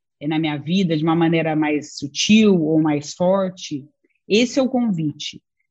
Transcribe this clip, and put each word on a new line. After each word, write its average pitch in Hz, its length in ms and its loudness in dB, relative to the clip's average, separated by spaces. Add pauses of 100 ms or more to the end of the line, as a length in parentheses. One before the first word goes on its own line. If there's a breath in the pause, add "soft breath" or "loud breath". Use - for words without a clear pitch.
(200)
é, 147 80 -8
na 156 100 0
minha 151 200 -2
vida 165 380 0
de 151 80 -2
uma 165 120 2
maneira 165 400 2
mais 151 420 -2
sutil 202 640 2
ou 156 180 2
mais 151 340 -2
forte. 180 720 -2 (420)
Esse 240 320 2
é - 20 4
o 254 80 0
convite. 190 720 -4 (300)